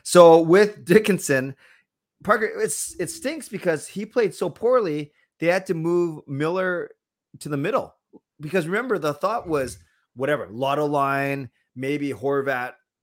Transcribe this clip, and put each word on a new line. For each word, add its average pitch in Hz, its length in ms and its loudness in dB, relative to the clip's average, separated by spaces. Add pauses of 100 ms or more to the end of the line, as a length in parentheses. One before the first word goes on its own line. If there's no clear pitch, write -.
so 170 380 10
with 180 440 4
Dickinson, 143 720 2 (640)
Parker, 214 340 0
it's, - 440 -6
it 160 100 -4
stinks 294 380 -10
because 165 400 -4
he 202 180 -10
played 220 280 0
so 185 160 -4
poorly, 190 640 -2 (260)
they 160 80 0
had 190 200 2
to 185 80 -2
move 165 540 -2
Miller 170 600 -4 (480)
to - 100 -14
the 147 80 -4
middle. 139 380 -4 (460)
Because 156 260 -2
remember, 214 320 -2
the 147 160 -2
thought 185 340 -4
was, 135 300 -4 (360)
whatever, 127 360 -4
Lotto 135 340 -2
line, 139 640 -2 (260)
maybe 139 380 -6
Horvat, 131 600 -4 (280)